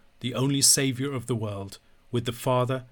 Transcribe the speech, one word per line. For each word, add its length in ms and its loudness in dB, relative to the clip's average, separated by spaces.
the 160 -4
only 260 2
Saviour 520 2
of 140 -6
the 80 0
world, 420 -6
with 140 -2
the 80 -2
Father 580 0